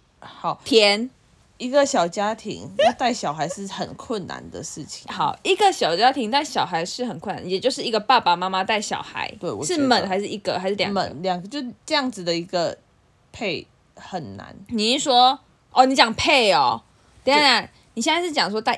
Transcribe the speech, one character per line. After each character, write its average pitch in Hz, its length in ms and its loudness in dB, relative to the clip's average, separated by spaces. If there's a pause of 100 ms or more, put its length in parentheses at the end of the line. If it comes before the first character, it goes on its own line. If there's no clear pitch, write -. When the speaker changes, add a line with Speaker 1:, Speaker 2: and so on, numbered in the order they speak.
(220)
Speaker 1:
好。 - 420 -8
Speaker 2:
甜。 214 460 4 (480)
Speaker 1:
一 240 120 -8
个 285 160 4
小 185 220 2
家 208 260 -4
庭 180 440 -12
要 294 160 4
带 247 200 -2
小 165 200 -4
孩 156 120 -4
是 196 220 -8
很 190 280 -10
困 202 320 -8
难 64 220 -12
的 85 140 -12
事 - 220 -12
情。 - 260 -14
Speaker 2:
好， 156 320 -2
一 370 140 2
个 403 120 4
小 - 240 0
家 214 160 4
庭 262 220 -2
带 277 100 2
小 151 240 -2
孩 175 200 -4
是 247 180 -8
很 185 160 -8
困 180 160 -8
难， 127 100 -12
也 180 140 -4
就 240 100 0
是 285 140 -4
一 254 80 -4
个 214 80 0
爸 240 180 4
爸 180 160 2
妈 180 160 -2
妈 190 140 -2
带 214 160 0
小 - 220 -6
孩。 - 360 -8
Speaker 1:
对， 175 140 -6
我 113 100 -6
觉 349 140 -2
得。 302 60 0
Speaker 2:
是 277 40 4
们 233 220 2
还 190 100 -2
是 202 80 -2
一 - 120 -8
个， 190 200 -4
还 185 120 -2
是 208 60 -2
两 156 180 -2
个？ 185 80 0
Speaker 1:
们， 139 200 -6
两 180 200 -2
个， 175 80 -14
就 285 120 -8 (240)
这 - 80 -4
样 269 160 0
子 202 140 -10
的 170 100 -2
一 170 120 -2
个 175 320 -2 (560)
配 170 340 -6 (260)
很 104 440 -12
难。 - 180 -18 (140)
Speaker 2:
你 226 280 0
是 262 60 -4
说， 254 340 4 (360)
哦， 262 120 8
你 262 80 2
讲 240 200 6
配 247 400 4
哦。 123 280 2 (440)
等 269 100 4
一 - 20 6
下， 302 40 6
Speaker 1:
对。 - 0 -
Speaker 2:
等 285 80 6 (100)
一 - 20 0
下， - 80 -12 (260)
你 226 60 -4
现 311 140 2
在 349 100 0
是 339 60 -4
讲 214 180 0
说 214 120 -2
带 226 160 0